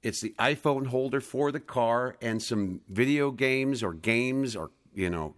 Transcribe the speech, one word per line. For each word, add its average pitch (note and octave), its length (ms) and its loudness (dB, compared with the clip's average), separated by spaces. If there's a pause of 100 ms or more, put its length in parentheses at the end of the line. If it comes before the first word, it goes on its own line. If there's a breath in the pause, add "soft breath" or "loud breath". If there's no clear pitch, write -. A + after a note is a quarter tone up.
It's A2+ 180 -2
the A2 180 -6
iPhone C3+ 500 2
holder C3 320 0
for C#3 320 -2
the C#3+ 80 -4
car A#2+ 600 0
and A2+ 220 -2
some G2+ 460 -2
video C#3 420 2
games C3 540 0
or F2 100 -2
games A#2 600 0
or, D#2+ 160 -8 (200)
you F#2 160 0
know, D#2+ 300 -2